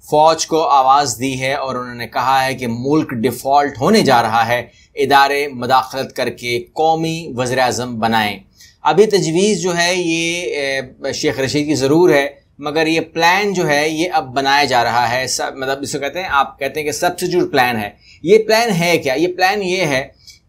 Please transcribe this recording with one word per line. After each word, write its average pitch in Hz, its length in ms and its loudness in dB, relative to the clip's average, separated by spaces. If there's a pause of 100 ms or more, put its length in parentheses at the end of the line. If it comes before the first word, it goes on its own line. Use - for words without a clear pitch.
फौज 160 400 2
को 160 160 -2
आवाज़ 135 580 2
दी 135 160 -4
है 131 220 -4
और 131 220 -6
उन्होंने 120 300 -10
कहा 135 320 0
है 131 140 0
कि 127 120 -6
मुल्क 135 500 -2
डिफॉल्ट 135 640 0
होने 196 220 4
जा 127 180 4
रहा 113 220 2
है, 117 280 -2 (260)
इदारे 139 580 2
मदाखलत 127 640 -2
करके 120 420 -4 (160)
कौमी 160 600 -2
वज़ीर 127 260 -2
आज़म 123 380 -2
बनाएं। 107 420 0 (440)
अभी 160 220 4
तजवीज़ 190 540 0
जो 175 120 -2
है 170 240 0
ये, 170 460 -2
ए, 135 720 -6
शेख 143 260 -2
रशीद 143 260 -2
की 151 100 0
ज़रूर 156 360 4
है, 143 140 4 (340)
मगर 151 280 -2
ये 160 120 0 (140)
प्लान 180 380 2
जो 175 120 -2
है 151 260 2
ये 160 180 -2
अब 151 240 -2
बनाया 139 340 2
जा 123 160 2
रहा 117 240 0
है। 127 220 -2
स-, - 120 -6 (120)
मतलब 135 300 -6
इसको 139 160 -6
कहते 139 200 -6
हैं, 185 100 -6
आप 139 320 0
कहते 139 200 -4
हैं 147 60 -6
कि 147 80 -2
सब्स्टिट्यूट 175 560 -2
प्लान 123 260 2
है। 104 180 -6 (300)
ये 202 160 6
प्लान 220 320 2
है 170 260 2
क्या? 131 160 -2
ये 160 140 0
प्लान 185 360 0
ये 180 200 -2
है 139 200 -2 (440)